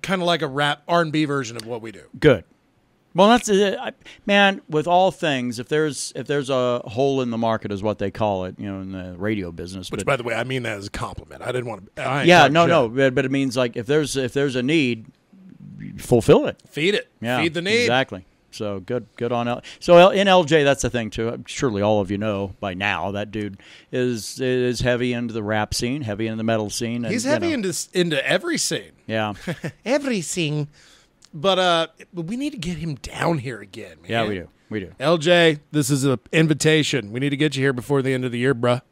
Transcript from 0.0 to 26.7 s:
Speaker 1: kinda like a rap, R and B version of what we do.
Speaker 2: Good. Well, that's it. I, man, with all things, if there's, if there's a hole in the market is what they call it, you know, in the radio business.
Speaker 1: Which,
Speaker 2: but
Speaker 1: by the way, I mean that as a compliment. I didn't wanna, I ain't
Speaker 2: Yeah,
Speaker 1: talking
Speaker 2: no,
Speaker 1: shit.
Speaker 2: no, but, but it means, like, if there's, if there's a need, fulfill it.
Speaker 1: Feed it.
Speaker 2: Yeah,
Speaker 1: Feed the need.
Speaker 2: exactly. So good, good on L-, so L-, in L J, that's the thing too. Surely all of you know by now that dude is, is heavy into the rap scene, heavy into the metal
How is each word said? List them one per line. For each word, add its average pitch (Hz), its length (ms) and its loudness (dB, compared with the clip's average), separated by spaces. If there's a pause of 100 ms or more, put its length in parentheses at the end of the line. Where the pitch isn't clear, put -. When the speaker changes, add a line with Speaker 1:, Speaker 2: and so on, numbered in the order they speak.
Speaker 1:
kinda 180 220 -2
like 170 180 0
a 151 60 -4
rap, 147 400 -2
R 170 140 2
and 156 100 -2
B 151 140 0
version 131 300 -4
of 110 100 -12
what 117 140 -8
we 110 120 -12
do. 92 100 -20 (160)
Speaker 2:
Good. 117 260 6 (680)
Well, 196 160 6
that's 233 180 4
it. 202 280 4
I, - 180 -10 (320)
man, 202 420 4
with 151 180 -2
all 180 240 4
things, 123 480 -4
if 123 80 -10
there's, 151 480 -2
if 131 140 -10
there's 143 220 -2
a 123 340 0
hole 135 360 0
in 123 100 -2
the 117 80 -4
market 113 340 -2
is 95 100 -6
what 107 160 -2
they 101 140 -4
call 98 320 -2
it, 95 160 -10
you 101 100 -8
know, 95 100 -8
in 95 120 -10
the 92 260 -12
radio 98 320 -4
business. 87 400 -12
Speaker 1:
Which, - 100 -6
Speaker 2:
but 95 60 -4
Speaker 1:
by 143 100 0
the 117 60 -8
way, 113 120 -4
I 117 100 -2
mean 131 200 -6
that 107 140 -6
as 98 80 -12
a - 40 -12
compliment. - 520 -12
I - 40 -8
didn't 123 200 -4
wanna, 101 160 -12 (140)
I 135 240 -4
ain't 156 80 2
Speaker 2:
Yeah, 175 120 10
Speaker 1:
talking 139 120 6
Speaker 2:
no, 165 100 4
Speaker 1:
shit. 170 60 4
Speaker 2:
no, 151 200 4
but, 131 280 2
but 139 80 0
it 131 80 -2
means, 135 240 -2
like, 123 200 0
if 113 100 -6
there's, 143 300 0
if 131 180 -4
there's 139 200 0
a 127 80 -2
need, 123 440 0 (880)
fulfill 160 500 6
it. - 220 -6
Speaker 1:
Feed 180 260 -2
it. - 160 -6 (100)
Speaker 2:
Yeah, 120 220 -2
Speaker 1:
Feed 160 120 -2
the 170 80 -4
need. 214 180 0
Speaker 2:
exactly. 123 440 0 (260)
So 101 300 -6
good, 117 260 -6 (100)
good 120 160 -4
on 120 160 -2
L-, 120 140 -4 (180)
so 175 160 8
L-, 180 140 10
in 196 180 2
L 185 160 6
J, 147 180 4
that's 139 200 4
the 120 80 -2
thing 113 200 -4
too. 117 360 -6
Surely 107 360 -2
all 107 180 4
of 95 100 -4
you 101 80 -2
know 101 420 -4
by 98 120 -6
now 95 400 -4
that 104 180 -6
dude 101 280 -8 (340)
is, 127 480 -4
is 127 400 0
heavy 123 320 0
into 120 220 -6
the 113 80 -4
rap 107 320 -2
scene, 131 280 -4
heavy 110 240 -4
into 110 120 -6
the 113 60 -6
metal 110 260 0